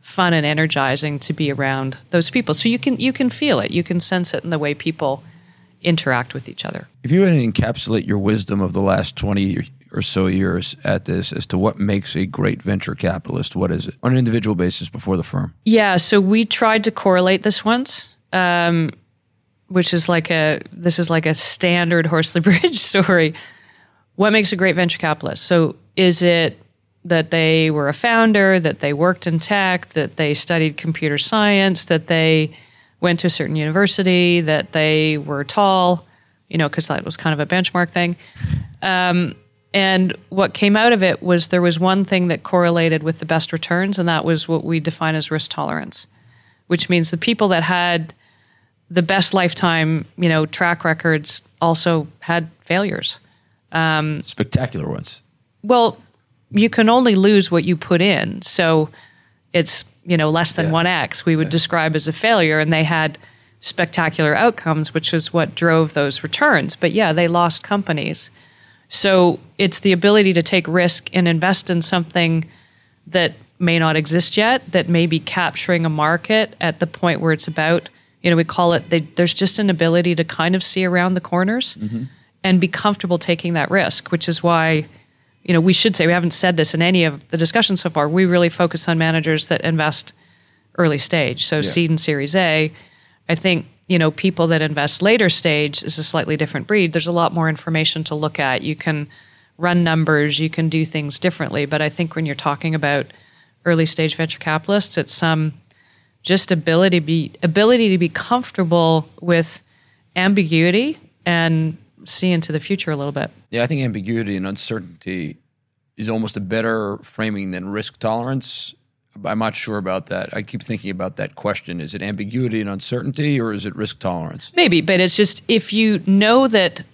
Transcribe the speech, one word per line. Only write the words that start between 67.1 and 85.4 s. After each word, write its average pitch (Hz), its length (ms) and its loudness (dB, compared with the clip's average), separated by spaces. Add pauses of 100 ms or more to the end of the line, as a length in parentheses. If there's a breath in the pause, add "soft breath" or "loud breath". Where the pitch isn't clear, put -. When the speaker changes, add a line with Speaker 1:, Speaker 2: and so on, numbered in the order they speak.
Speaker 1:
they 170 160 2
lost 170 340 2
companies. 170 680 -4 (600 soft breath)
So 185 500 4 (180)
it's 190 220 0
the 196 140 2
ability 196 400 4
to 170 100 2
take 175 240 0
risk 175 460 0
and 180 140 2
invest 175 420 0
in 170 120 0
something 165 640 0 (640 soft breath)
that 165 260 0 (260)
may 170 200 2
not 160 160 2
exist 156 400 0
yet, 233 360 2
that 175 180 0
may 170 160 4
be 165 140 0
capturing 165 640 -2
a 160 40 0
market 170 720 0
at 165 200 -2
the 170 80 0
point 170 340 -2
where 165 100 0
it's 156 160 -2
about, 160 400 -2 (360 soft breath)
you 175 60 2
know, 170 60 4
we 165 80 2
call 170 300 2
it, 160 160 -2
they, 165 120 2 (140)
there's 175 200 0
just 196 240 0
an 202 100 2
ability 170 460 2
to 165 80 -2
kind 165 320 -2
of 185 80 -2
see 185 200 -2
around 180 300 2
the 180 80 -2
corners 190 580 -2
Speaker 2:
Mm-hmm. 110 240 -6 (400 loud breath)
Speaker 1:
and 185 160 4
be 180 80 2
comfortable 180 520 -2
taking 175 340 -2
that 156 160 0
risk, - 420 0
which 165 160 -2
is 165 140 -2
why, 160 460 2 (560 soft breath)